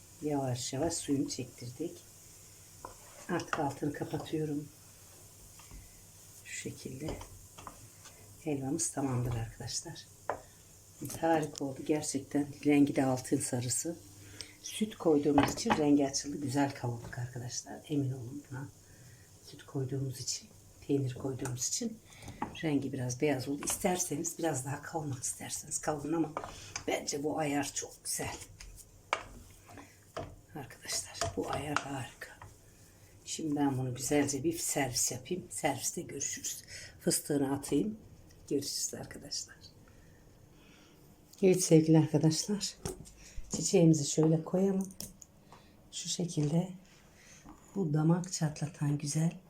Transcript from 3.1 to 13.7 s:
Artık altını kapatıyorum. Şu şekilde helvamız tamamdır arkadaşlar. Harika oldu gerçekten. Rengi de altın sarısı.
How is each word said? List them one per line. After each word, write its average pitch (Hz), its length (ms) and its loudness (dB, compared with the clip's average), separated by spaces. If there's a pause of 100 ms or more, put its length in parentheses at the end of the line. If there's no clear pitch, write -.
Artık 165 300 -2
altını 143 340 -2
kapatıyorum. 156 760 -4 (1800)
Şu - 140 -10
şekilde - 600 -8 (1200)
helvamız 135 480 -2
tamamdır 123 440 -2
arkadaşlar. - 720 -8 (1160)
Harika 156 440 2
oldu 135 200 -6
gerçekten. 147 600 0 (180)
Rengi 143 300 8
de 139 100 4
altın 131 320 2
sarısı. 127 580 -2 (680)